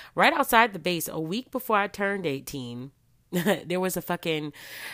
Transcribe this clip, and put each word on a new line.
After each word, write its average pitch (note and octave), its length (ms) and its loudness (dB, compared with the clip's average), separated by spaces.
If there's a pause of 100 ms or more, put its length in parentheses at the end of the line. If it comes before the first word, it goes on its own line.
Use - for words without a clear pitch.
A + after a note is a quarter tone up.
(140)
Right A3 180 6
outside A3+ 400 4
the F#3 60 -10
base, E3 300 -2
a - 100 -6
week F3 320 -4
before A#3 260 0
I G3+ 120 2
turned G3 380 -2
eighteen, C3 680 -6 (200)
<laughs> - 180 -20
there F3 500 2
was F#3 160 0
a E3+ 60 -2
fucking D#3 500 -2 (420)